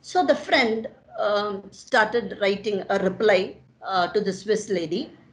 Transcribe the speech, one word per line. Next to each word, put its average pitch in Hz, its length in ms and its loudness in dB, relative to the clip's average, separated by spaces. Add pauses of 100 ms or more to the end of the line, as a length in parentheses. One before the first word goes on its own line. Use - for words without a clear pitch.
So 359 240 0
the 285 100 4
friend, 226 540 0 (300)
um, 202 520 -2
started 214 680 -2
writing 202 500 0
a 196 80 2
reply, 190 580 2 (260)
uh, 180 260 0
to 208 120 0
the 190 120 -2
Swiss 202 360 -2
lady. 180 440 -4 (200)